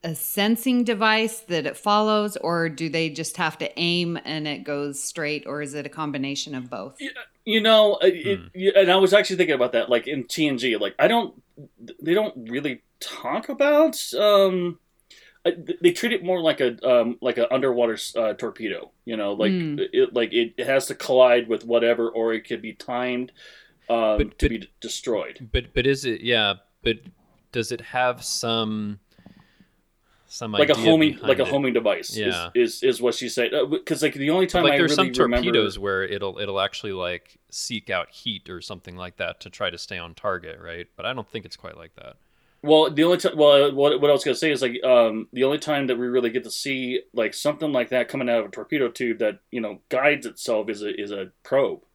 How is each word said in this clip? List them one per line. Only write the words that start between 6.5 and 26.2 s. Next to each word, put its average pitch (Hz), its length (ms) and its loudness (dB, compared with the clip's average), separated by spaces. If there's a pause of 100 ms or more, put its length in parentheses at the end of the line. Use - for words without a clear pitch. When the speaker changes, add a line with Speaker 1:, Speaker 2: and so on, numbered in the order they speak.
Speaker 1:
of 127 160 -12
both? 120 300 -12
Speaker 2:
Yeah, 269 80 -12 (360)
you 220 160 2
know, 214 340 6
uh, 180 120 2
it, 139 320 0
Speaker 3:
Hmm. - 160 -16
Speaker 2:
yeah, 185 220 2
and 190 140 8
I 190 60 6
was 190 180 6
actually 190 220 4
thinking 165 180 2
about 123 180 2
that, 117 160 2
like, 120 180 2
in 135 180 -4
T 156 220 -2
N 139 120 0
G, 120 180 0
like, 101 220 -2
I 147 100 6
don't, 233 320 0 (600)
they 160 140 0
don't 160 360 -2
really 131 320 -6 (180)
talk - 480 -8
about, 294 520 4 (140)
um, 190 640 4 (680)
uh, 170 80 4
th-, 175 300 -8
they 170 100 6
treat 220 200 -2
it 185 100 -2
more 180 180 -2
like 156 200 2
a, 120 160 2 (120)
um, 120 320 4
like 123 180 -2
an 117 120 2
underwater 123 440 2
s-, - 200 -10
uh, 110 200 0
torpedo, 104 580 -8 (120)
you 113 120 -8
know, 101 160 -4
like, 107 200 2
Speaker 1:
Hmm. 160 240 -2 (160)
Speaker 2:
it, 123 220 2
like, 117 180 0
it 117 280 0
has 135 260 0
to - 80 -6
collide 123 540 6
with 110 160 -2
whatever, 117 440 2
or 113 260 -2
it 107 120 -6
could 107 160 -8
be 110 120 -12
timed, 123 580 -8 (580)
um, 110 280 2
Speaker 3:
But, 107 200 -4
Speaker 2:
to - 80 0
Speaker 3:
but - 40 4
Speaker 2:
be 113 80 -4
d-, 92 120 -14 (100)
destroyed. 110 720 -6
Speaker 3:
but, 127 220 -4
but 127 140 0
is 135 160 0
it, 117 160 -4